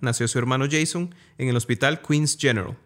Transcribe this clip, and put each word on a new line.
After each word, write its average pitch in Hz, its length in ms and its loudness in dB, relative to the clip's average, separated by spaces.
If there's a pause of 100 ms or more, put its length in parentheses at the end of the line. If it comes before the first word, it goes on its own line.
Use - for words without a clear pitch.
nació 120 260 0
su 127 120 0
hermano 127 280 0
Jason 160 460 -2 (240)
en 131 120 -2
el 120 60 2
hospital 135 460 0
Queens 151 340 0
General. 120 400 0 (100)